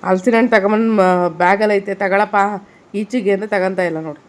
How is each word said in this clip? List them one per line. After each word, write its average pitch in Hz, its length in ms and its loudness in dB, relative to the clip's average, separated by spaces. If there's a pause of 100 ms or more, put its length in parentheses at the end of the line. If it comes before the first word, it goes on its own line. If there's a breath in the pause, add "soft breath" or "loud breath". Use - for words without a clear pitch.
ಹಲಸಿನ 190 300 0
ಹಣ್ಣು 233 160 2
ತಗೊಂಬಂದು 214 420 2
ಮ-, 180 440 2
ಬ್ಯಾಗಲ್ಲಿ 202 380 2
ಐತೆ, 196 200 -2
ತಗೊಳಪ್ಪ 196 400 -2 (600 loud breath)
ಈಚೆಗೆ 202 380 -2
ಅಂತ 190 100 -2
ತಗೊಂತ 190 360 -2
ಇಲ್ಲ 165 200 -2
ನೋಡು. 151 300 -12